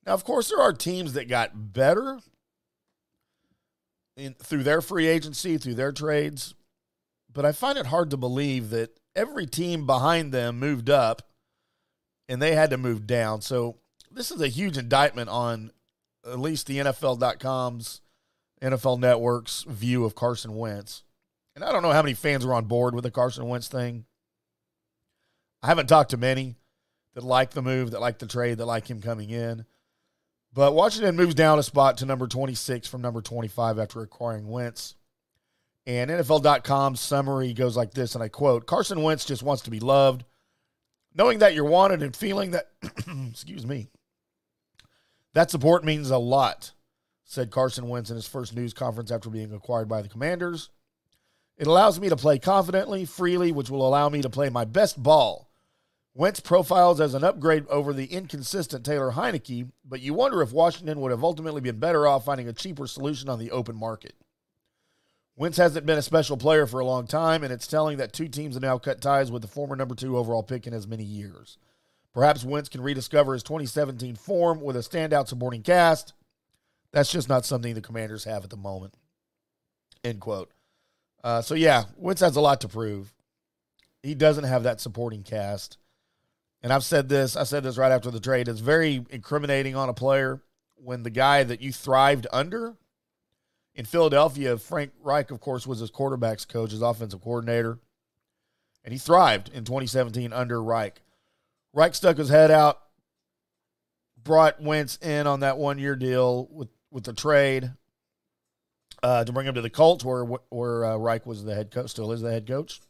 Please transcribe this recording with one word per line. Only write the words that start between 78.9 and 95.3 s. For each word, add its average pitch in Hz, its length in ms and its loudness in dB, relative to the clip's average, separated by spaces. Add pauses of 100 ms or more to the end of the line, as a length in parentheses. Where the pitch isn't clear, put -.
End 117 180 -8
quote. 98 300 -8 (720)
Uh, 117 180 0
so, 131 140 -6
yeah, 151 300 6 (120)
Wentz 185 240 -4
has 170 140 4
a 143 60 2
lot 139 220 4
to 107 60 -10
prove. 101 460 -8 (880)
He 143 140 -8
doesn't 147 280 4
have 127 200 0
that 120 160 -2
supporting 110 420 -8
cast. 101 560 -8 (840)
And 123 100 -2
I've 135 120 2
said 139 240 0
this, 135 280 0
I 143 80 -2
said 139 180 -4
this 127 160 -6
right 131 140 4
after 123 180 0
the 113 100 -8
trade, 123 280 0
it's 113 120 -8
very 143 500 2
incriminating 135 680 -4
on 135 120 -2
a 120 60 -6
player 135 480 0 (340)
when 123 260 -10
the 117 80 -8
guy 135 340 4
that 120 160 -4
you 131 120 -8
thrived 135 600 2
under, 208 440 -4 (960)
in 123 100 -12
Philadelphia, 143 720 2
Frank 143 360 -8 (100)
Reich, 143 280 -2